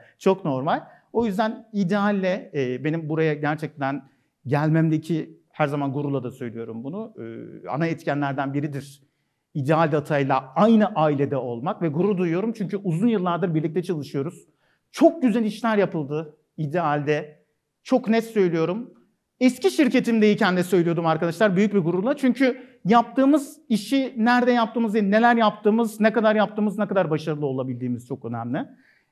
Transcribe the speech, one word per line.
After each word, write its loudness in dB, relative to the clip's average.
Çok 0
normal. -2
O 0
yüzden -4
idealle, 0
e, -4
benim -4
buraya 0
gerçekten -4
gelmemdeki, 0
her -2
zaman -4
gururla -4
da -8
söylüyorum -12
bunu, -12
e, -16
ana -2
etkenlerden -4
biridir. -8
İdeal 2
Data'yla 0
aynı 6
ailede 0
olmak -6
ve -2
gurur 0
duyuyorum -2
çünkü -6
uzun -2
yıllardır 0
birlikte -2
çalışıyoruz. -6
Çok 4
güzel 2
işler -2
yapıldı -2
İdeal'de. -2
Çok 0
net 2
söylüyorum. 0
Eski 2
şirketimdeyken 4
de 2
söylüyordum 2
arkadaşlar 2
büyük 2
bir 4
gururla. -2
Çünkü 2
yaptığımız 2
işi 0
nerede 4
yaptığımız 0
değil, 2
neler 4
yaptığımız, 2
ne 2
kadar 2
yaptığımız, 0
ne -2
kadar 0
başarılı -2
olabildiğimiz -4
çok -10
önemli. -6